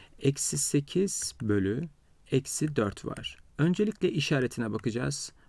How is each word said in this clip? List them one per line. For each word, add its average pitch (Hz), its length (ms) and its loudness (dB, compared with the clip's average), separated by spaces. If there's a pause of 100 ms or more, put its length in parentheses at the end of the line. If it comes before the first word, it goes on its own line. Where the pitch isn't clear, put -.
(180)
Eksi - 400 0
sekiz - 840 0
bölü 104 460 2 (420)
eksi 139 460 0
dört 104 280 0
var. - 340 -8 (200)
Öncelikle 180 540 2
işaretine 127 600 0
bakacağız. 120 600 -4 (160)